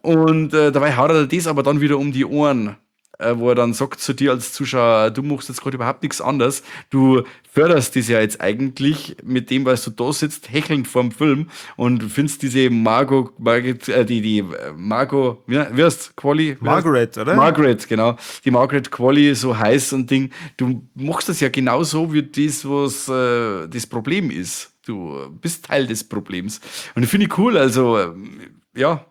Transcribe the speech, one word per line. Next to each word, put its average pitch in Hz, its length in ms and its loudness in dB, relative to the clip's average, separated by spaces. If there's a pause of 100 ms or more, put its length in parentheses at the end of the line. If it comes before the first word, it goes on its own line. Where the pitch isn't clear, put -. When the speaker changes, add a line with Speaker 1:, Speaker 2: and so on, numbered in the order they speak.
Speaker 1:
Und, 160 540 2
äh, 151 160 6
dabei 143 260 2
haut 143 140 2
er 156 160 4
das 165 220 -2
aber 143 160 0
dann 143 160 2
wieder 147 180 2
um 143 140 -4
die 131 120 0
Ohren, 131 520 0 (420)
äh, 120 180 0
wo 117 120 0
er 123 60 4
dann 120 200 2
sagt 135 260 -6
zu - 120 -4
dir 135 200 2
als 123 200 -4
Zuschauer, 117 580 2
„Du 131 120 -6
machst 143 260 -4
jetzt 127 120 -12
grad 135 120 -6
überhaupt 123 300 -4
nichts - 180 -6
anderes. 131 440 0 (260)
Du 131 320 4 (260)
förderst 151 460 2
das 117 140 0
ja 117 120 4
jetzt 107 200 0
eigentlich 135 840 -2
mit 127 280 -2
dem, 131 140 0
was 127 200 2
du 117 80 -8
da 123 200 -2
sitzt, 151 380 -6
hechelnd 147 380 -2
vorm 120 240 0
Film 151 360 0 (280)
und 123 260 0
findest 143 400 -4
diese 131 280 2
Margot, 120 680 2
Margot, 120 500 0
äh, 123 160 4
die, 117 160 -2
die, 107 200 0
äh, 78 360 -10
Margot, 120 680 -2
wie, 120 80 -4
wie 147 300 2
heißt - 320 0
Qualley? 147 280 0
Wie 151 100 -2
heißt 120 80 -12
Speaker 2:
Margaret, 131 540 2
oder? 123 200 0
Speaker 1:
Margaret, 143 520 4
genau. 117 280 0 (280)
Die 135 60 2
Margaret 139 400 2
Qualley 143 460 4
so 120 200 -2
heiß 131 360 2
und 131 180 -2
Ding. 135 220 0 (240)
Du 127 280 -2 (100)
machst 147 340 -4
das 165 100 -4
ja 135 120 2
genauso 151 640 0
wie 147 120 0
das, 143 440 -4
was, 139 400 -4
äh, 120 600 -2
das 113 180 -8
Problem 139 420 -4
ist. 87 440 -8 (140)
Du 73 440 -10 (100)
bist - 260 -10
Teil 139 200 -2
des 113 160 -6
Problems.“ 98 580 -8 (360)
Und 117 60 2
das 117 80 0
finde 202 160 2
ich - 120 -4
cool, 220 180 2
also, 123 400 4
ähm, 92 440 -6 (340)
ja. 147 360 -2